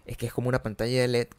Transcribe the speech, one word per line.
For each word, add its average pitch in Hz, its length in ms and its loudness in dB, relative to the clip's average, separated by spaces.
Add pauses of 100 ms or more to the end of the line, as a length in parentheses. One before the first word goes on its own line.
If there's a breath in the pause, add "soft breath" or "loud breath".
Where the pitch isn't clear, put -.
Es 117 100 -8
que 117 100 -4
es 117 60 -6
como 123 160 -2
una 127 140 2
pantalla 117 380 0
de 123 80 4
led 120 200 2 (100)